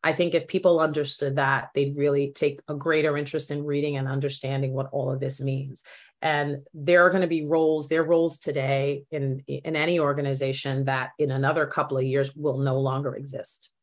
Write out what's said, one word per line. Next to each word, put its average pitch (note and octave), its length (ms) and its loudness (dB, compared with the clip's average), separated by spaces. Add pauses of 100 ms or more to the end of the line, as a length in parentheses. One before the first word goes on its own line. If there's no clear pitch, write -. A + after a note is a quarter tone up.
I D#3+ 100 2
think E3+ 200 0
if D#3+ 140 0
people F3 320 4
understood D3 560 0
that, C#3 380 2
they'd C#3+ 220 0
really C#3+ 360 2
take C#3+ 340 -2
a D3 80 -6
greater D3+ 420 2
interest D3 360 -4
in D3 120 -4
reading C#3+ 320 0
and C3+ 120 -2
understanding C3+ 640 -2
what C3+ 180 -4
all C3+ 220 -2
of C3 80 -4
this C3+ 200 -4
means. C3+ 420 -4 (400)
And D3 400 0 (120)
there F3 300 6
are F3+ 60 8
gonna F#3 180 2
be D#3+ 180 -2
roles, D#3 400 2
there D#3+ 140 2
are D3+ 60 0
roles E3 320 2
today C#3 760 -2
in, C3+ 340 -4
in C#3+ 300 -6
any E3 240 2
organization C#3 840 0
that C3 320 -2
in C#3+ 120 2
another C#3 360 0
couple C#3 320 -2
of C3 60 0
years C#3 300 0
will D3 240 -2
no C3+ 220 0
longer C3+ 340 -2
exist. - 560 -10 (120)